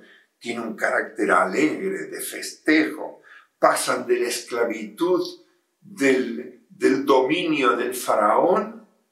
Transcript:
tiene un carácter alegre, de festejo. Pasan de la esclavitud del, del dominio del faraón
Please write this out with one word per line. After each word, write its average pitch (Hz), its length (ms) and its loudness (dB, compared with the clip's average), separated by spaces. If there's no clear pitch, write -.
tiene 117 220 -8
un 113 160 -8
carácter 104 560 -2
alegre, 95 720 0
de - 140 -12
festejo. - 1000 -2
Pasan - 480 0
de 120 140 2
la 117 80 0
esclavitud 120 1160 -4
del, 117 880 -2
del 131 340 2
dominio 139 720 2
del 123 180 -4
faraón 131 920 2